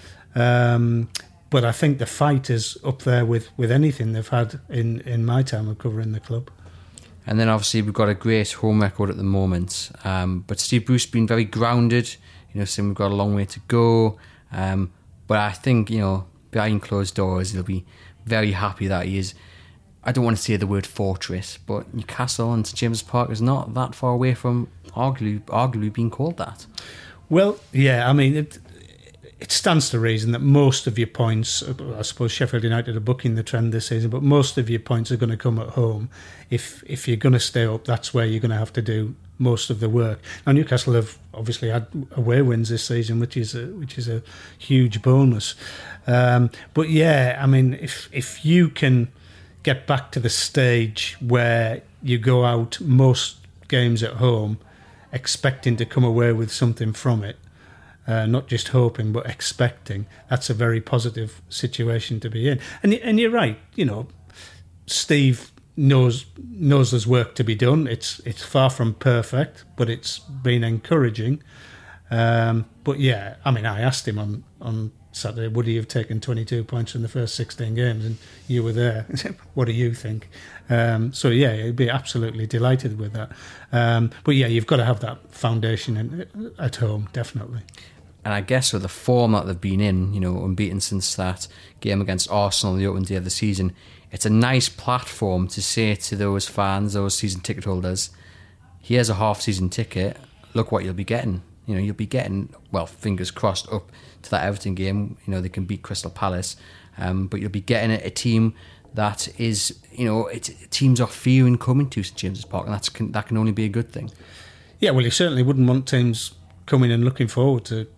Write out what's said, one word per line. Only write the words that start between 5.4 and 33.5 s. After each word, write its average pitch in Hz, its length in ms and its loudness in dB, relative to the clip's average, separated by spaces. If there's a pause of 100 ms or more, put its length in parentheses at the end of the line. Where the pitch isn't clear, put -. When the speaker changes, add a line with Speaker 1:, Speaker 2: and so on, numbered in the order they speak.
Speaker 1:
time 107 240 -4
of 107 120 -6
covering 110 340 -4
the 104 80 -6
club. 117 300 -8 (760)
Speaker 2:
And 110 140 0
then 113 80 4
obviously 110 320 2
we've 104 140 -2
got 104 160 4
a 104 40 0
great 110 380 0
home 107 300 2
record 101 260 0
at - 80 -4
the 98 60 -6
moment. 95 680 0 (140)
Um, 92 420 -2
but - 140 -6
Steve 123 240 0
Bruce 123 220 2
been 113 200 2
very 113 200 2
grounded, 117 680 2 (380)
you 104 80 -4
know, 101 60 -2
saying 101 220 -2
we've 98 80 -2
got 101 140 0
a 101 40 0
long 101 200 0
way 101 120 0
to - 140 -16
go. 117 580 4 (340)
Um, 95 400 -2 (340)
but 107 120 2
I 104 140 0
think, 113 360 0
you 113 120 0
know, 95 260 0 (240)
behind 107 320 0
closed 98 320 -2
doors, 92 380 -2
he'll 92 100 -6
be 92 240 -6 (400)
very 110 260 0
happy 95 360 -2
that 92 180 0
he 95 100 -2
is, 95 160 -4 (720)
I 127 80 -2
don't 131 120 2
want 113 120 2
to - 60 -8
say 107 140 0
the 98 100 0
word 98 200 0
fortress, 92 800 -6
but 101 280 -8
Newcastle 117 580 -4
and 113 140 0
St - 100 -10
James's 113 260 -2
Park 123 280 -2
is 110 120 -4
not 127 300 0
that 120 220 -4
far 127 180 -2
away 123 220 2
from 120 340 -2 (200)
arguably, 113 580 -4
arguably 110 460 -2
being 117 180 -2
called 160 260 -4
that. - 300 -12 (600)
Speaker 1:
Well, 202 300 4 (140)
yeah, 131 360 4
I 135 60 6
mean, 143 220 4
it, 151 220 -4 (800)
it - 140 -8
stands 165 380 2
to 117 100 0
reason 113 320 2
that 117 60 -2
most 139 480 4
of 113 120 -2
your 113 100 0
points, 113 540 0
I 123 400 -8
suppose 117 300 -4
Sheffield 120 320 -2
United 117 320 -2
are 110 40 -4
bucking 117 340 0
the 113 80 -2
trend 113 300 -2